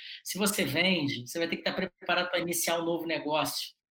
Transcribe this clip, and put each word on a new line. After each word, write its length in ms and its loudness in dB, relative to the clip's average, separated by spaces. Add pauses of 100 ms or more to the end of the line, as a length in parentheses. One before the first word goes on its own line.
(240)
Se 140 -6
você 260 2
vende, 640 2
você 100 -6
vai 80 2
ter 100 -2
que 120 -2
estar 60 -2
preparado 560 0
pra 100 2
iniciar 400 0
um 60 0
novo 200 0
negócio, 680 -2 (160)